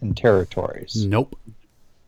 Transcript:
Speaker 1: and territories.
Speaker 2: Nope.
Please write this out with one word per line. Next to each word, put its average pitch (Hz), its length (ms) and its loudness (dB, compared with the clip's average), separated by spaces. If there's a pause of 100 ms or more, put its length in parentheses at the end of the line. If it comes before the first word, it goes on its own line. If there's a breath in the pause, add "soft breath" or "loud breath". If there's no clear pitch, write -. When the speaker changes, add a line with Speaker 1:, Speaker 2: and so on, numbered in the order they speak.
Speaker 1:
and 101 160 -4
territories. 101 920 0
Speaker 2:
Nope. 107 300 0 (720)